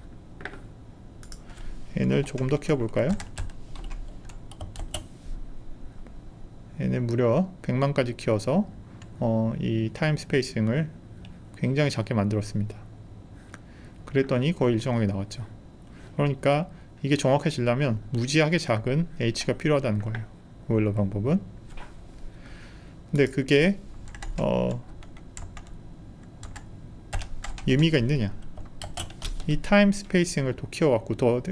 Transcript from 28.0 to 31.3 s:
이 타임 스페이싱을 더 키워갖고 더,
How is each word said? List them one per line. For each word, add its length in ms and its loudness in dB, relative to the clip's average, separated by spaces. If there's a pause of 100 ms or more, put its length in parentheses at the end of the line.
이 140 2
타임 320 8
스페이싱을 640 2
더 120 -8
키워갖고 460 4
더, 260 4 (100)